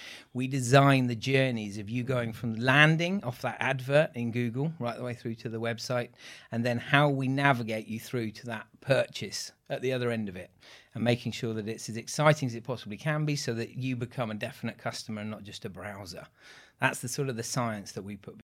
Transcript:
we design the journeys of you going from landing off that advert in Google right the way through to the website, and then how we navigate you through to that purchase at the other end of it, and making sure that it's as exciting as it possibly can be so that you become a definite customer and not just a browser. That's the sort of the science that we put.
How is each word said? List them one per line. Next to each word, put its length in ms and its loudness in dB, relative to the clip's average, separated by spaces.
we 140 -2
design 600 6
the 80 0
journeys 640 2
of 120 -8
you 140 -2
going 300 -2
from 220 -4
landing 680 4
off 180 -6
that 200 -4
advert 540 4
in 160 -2
Google 480 -2
right 180 -4
the 60 -8
way 100 -4
through 220 -8
to 140 -8
the 120 -4
website, 480 -2
and 140 2
then 120 2
how 300 6
we 220 2
navigate 580 2
you 140 -6
through 300 -4
to 160 -14
that 200 -8
purchase 720 -2
at 120 -4
the 100 0
other 200 0
end 180 -2
of 80 -10
it, 120 -14
and 80 -2
making 300 2
sure 200 -4
that 140 -4
it's 220 -8
as 80 -6
exciting 500 4
as 80 -4
it 80 -10
possibly 320 -8
can 300 -2
be 100 0
so 180 -2
that 220 -4
you 220 -4
become 340 -4
a 20 -6
definite 440 -8
customer 420 -8
and 100 -6
not 140 -10
just 220 -14
a 40 -6
browser. 560 -12
That's 220 -2
the 80 -6
sort 180 -2
of 80 -2
the 80 -4
science 480 -4
that 120 -10
we 120 -10
put. 220 -16